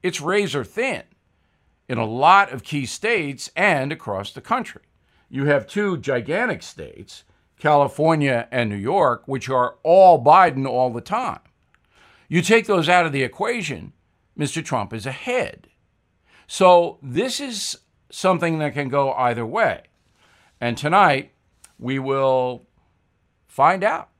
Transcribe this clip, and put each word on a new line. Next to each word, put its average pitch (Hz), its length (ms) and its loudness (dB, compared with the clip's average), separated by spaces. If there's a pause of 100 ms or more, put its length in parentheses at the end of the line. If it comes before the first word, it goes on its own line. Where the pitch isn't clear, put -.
it's 170 180 -6
razor 160 420 -2
thin 220 400 -6 (840)
in 123 100 -6
a 117 80 -2
lot 156 460 2
of 135 120 -12
key 143 220 -6
states 160 720 -6
and 156 360 -2
across 101 400 -8
the - 100 -18
country. - 400 -6 (480)
You 135 160 -6
have 143 220 0
two 196 300 -2
gigantic 139 680 -4
states, - 600 -20 (360)
California 147 920 2
and 120 180 -2
New 104 60 -6
York, 127 500 0
which 131 240 -8
are 123 340 0
all 175 400 8
Biden 147 440 6
all 127 220 0
the 117 120 -8
time. 220 400 -8 (880)
You 165 140 0
take 226 240 4
those 175 220 2
out 180 180 4
of 156 60 -4
the 135 120 -2
equation, 165 680 -6 (420)
Mister 147 260 -6
Trump 113 320 -6
is 113 120 -12
ahead. 220 600 -6 (800)
So 180 540 4
this 165 380 -4
is 247 380 -10 (320)
something 170 500 -2
that 147 140 -4
can 139 160 -6
go 139 240 -2
either 120 320 -2
way. 156 380 -2 (760)
And 120 180 -4
tonight, 156 540 2 (460)
we 131 220 -6
will 131 680 -2 (800)
find 175 360 2
out. - 260 -4 (100)